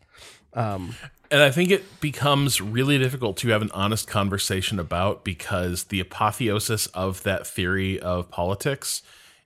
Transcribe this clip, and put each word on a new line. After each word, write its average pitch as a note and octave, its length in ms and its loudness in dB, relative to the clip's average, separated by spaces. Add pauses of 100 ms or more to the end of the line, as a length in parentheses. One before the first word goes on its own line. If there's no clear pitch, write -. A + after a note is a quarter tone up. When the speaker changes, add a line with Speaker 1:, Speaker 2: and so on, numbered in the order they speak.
(540)
Speaker 1:
Um, G#2 400 -4 (360)
Speaker 2:
And C#3+ 120 8
I C#3 80 8
think F3 200 4
it - 300 0
becomes C#3+ 600 2
really B2+ 360 2
difficult B2+ 400 0
to A#2+ 120 0
have G#2+ 100 4
an G#2+ 140 -2
honest G2+ 320 0
conversation G2 720 0
about, F2 460 -2
because F2+ 600 -4
the G2 160 -2
apotheosis G#2+ 880 0
of F#2+ 360 -4
that F#2+ 220 -2
theory F#2+ 540 -2
of F2+ 300 -4
politics G2 720 -4 (440)